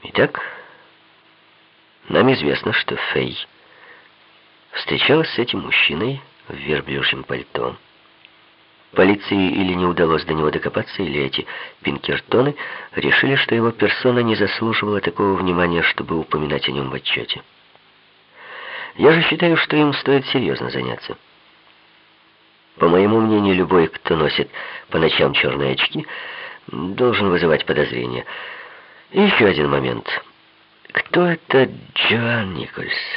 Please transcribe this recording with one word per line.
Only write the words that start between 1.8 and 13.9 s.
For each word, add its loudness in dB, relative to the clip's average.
нам 4
известно, -2
что -2
Фэй -4
встречалась 0
с -6
этим -2
мужчиной 0
в -12
верблюжьем -4
пальто. -6
Полиции 4
или 0
не 0
удалось 2
до -2
него 2
докопаться, -4
или -2
эти -4
пинкертоны -2
решили, 2
что 0
его 2
персона 2